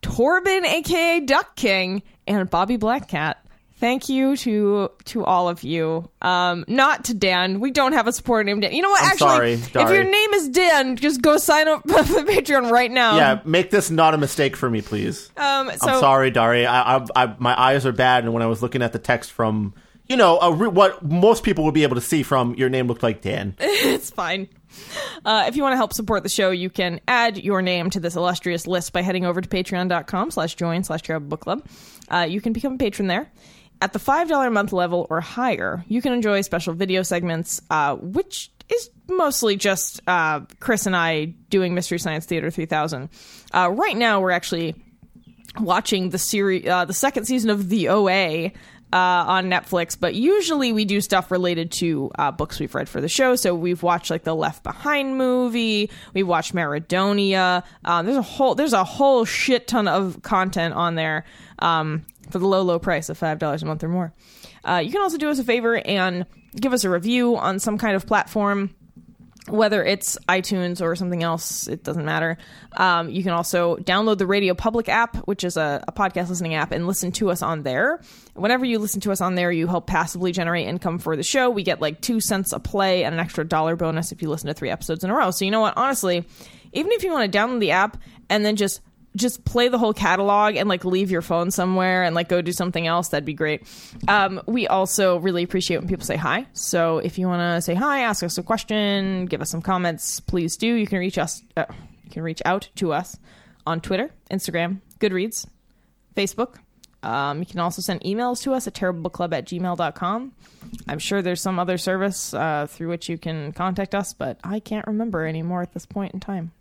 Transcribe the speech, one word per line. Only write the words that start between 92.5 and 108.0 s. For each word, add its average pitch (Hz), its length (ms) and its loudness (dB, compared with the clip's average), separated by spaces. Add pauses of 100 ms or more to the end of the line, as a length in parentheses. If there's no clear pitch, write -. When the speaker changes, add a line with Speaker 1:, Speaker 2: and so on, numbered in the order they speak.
Speaker 1:
something 175 340 -2
else, 170 220 0
that'd 147 160 -2
be 151 80 -6
great. 151 300 -2 (460)
Um, 196 360 2
we 226 240 -2
also 190 480 2
really 175 260 0
appreciate 175 360 -2
when 175 100 -6
people 185 160 -4
say - 120 -4
hi. 160 360 -2
So 165 460 -2
if 165 200 -6
you 185 80 -2
wanna 175 360 0
say 170 120 -4
hi, 277 260 0
ask 226 220 -2
us 170 140 -6
a 175 60 -6
question, 202 800 -2
give 165 160 -6
us 156 80 -6
some 165 140 -8
comments, 180 580 -2
please 170 380 -4
do. 233 160 0
You 220 120 0
can 190 120 -2
reach 180 180 -4
us, 160 260 -4 (140)
uh, 165 80 -2 (400)
you - 60 -20
can - 120 -10
reach 165 220 -8
out 196 300 -2
to 170 180 -2
us 160 240 -6 (500)
on 165 140 -2
Twitter, 202 300 -4 (200)
Instagram, 175 520 -4 (180)
Goodreads, 202 460 -2 (680)
Facebook. 214 420 -4 (460)
Um, 139 360 -4
you 175 80 -6
can 180 140 -8
also 170 200 -4
send 180 220 -4